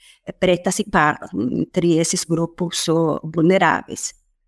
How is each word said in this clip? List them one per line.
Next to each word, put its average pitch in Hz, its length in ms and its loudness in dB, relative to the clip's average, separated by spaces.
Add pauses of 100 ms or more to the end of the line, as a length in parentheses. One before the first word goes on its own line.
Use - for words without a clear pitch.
(320)
pretas 180 460 0
e 214 60 -2
pardas, 151 500 0
entre 165 640 0
esses 170 260 -2
grupos, 170 640 -4
ó, 160 340 0
vulneráveis. 170 920 0 (340)